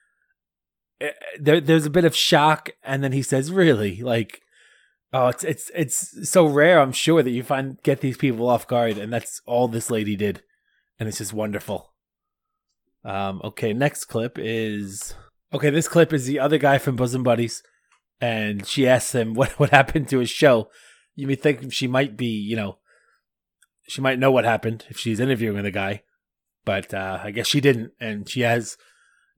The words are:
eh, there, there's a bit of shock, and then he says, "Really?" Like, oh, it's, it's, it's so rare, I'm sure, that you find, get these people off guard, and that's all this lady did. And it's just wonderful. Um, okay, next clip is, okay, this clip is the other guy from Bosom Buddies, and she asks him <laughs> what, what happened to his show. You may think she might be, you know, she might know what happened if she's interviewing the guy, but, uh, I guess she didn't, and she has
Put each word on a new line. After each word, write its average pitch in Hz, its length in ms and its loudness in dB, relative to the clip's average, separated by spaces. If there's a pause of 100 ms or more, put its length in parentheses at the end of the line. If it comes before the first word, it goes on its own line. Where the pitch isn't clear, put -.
(1000)
eh, 147 120 -6 (280)
there, 151 200 4
there's 151 260 4
a 151 40 -4
bit 170 140 4
of 165 100 4
shock, 151 560 2 (140)
and 139 180 -4
then 135 100 -2
he 135 100 0
says, 135 280 -2
"Really?" 113 520 2
Like, 117 400 -4 (720)
oh, 127 140 2
it's, 123 140 -4
it's, - 320 -8
it's - 540 -6
so 180 160 6
rare, 151 360 6
I'm 135 120 2
sure, 165 300 4
that 127 80 0
you 123 120 -2
find, 135 400 -4
get 135 200 0
these 131 160 -2
people 117 280 0
off 120 200 2
guard, 117 320 0
and 104 120 -8
that's 117 360 -8
all 120 220 2
this 113 220 -6
lady 107 260 -2
did. 101 260 -2 (560)
And 110 100 -6
it's 104 100 -8
just 104 140 -10
wonderful. 104 600 -8 (1120)
Um, 98 400 -6
okay, 107 280 -6
next 135 340 -2
clip 117 320 -6
is, 107 760 -6 (400)
okay, 143 160 0
this 151 180 0
clip 165 240 4
is 135 140 -2
the 139 140 -2
other 147 180 2
guy 139 180 4
from 131 200 -2
Bosom 127 260 -2
Buddies, 117 400 0 (580)
and 107 460 -4
she 135 200 0
asks 123 280 2
him 113 200 -2
<laughs> - 0 -
what, - 240 0
what 143 120 2
happened 135 400 2
to 135 80 0
his 120 100 0
show. 123 400 4 (460)
You 139 120 -10
may 135 100 0
think 135 360 -2
she - 140 -4
might 127 300 -2
be, 123 100 -4
you 107 300 -4
know, 101 220 -8 (1120)
she - 140 -8
might 131 160 0
know 135 120 4
what 120 140 4
happened 113 460 -2
if - 80 -14
she's 110 220 -4
interviewing 113 420 -2
the 101 80 -4
guy, 98 320 -6 (640)
but, 98 260 -4
uh, 95 300 -6
I 104 80 -10
guess 117 160 -6
she 147 140 0
didn't, 123 380 2
and 104 300 -8
she - 120 -6
has 117 360 -2 (600)